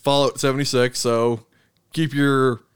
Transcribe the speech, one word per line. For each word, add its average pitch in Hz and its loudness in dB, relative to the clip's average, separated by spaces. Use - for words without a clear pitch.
Fallout 139 0
seventy-six, 131 0
so 117 -2
keep 160 -2
your 135 2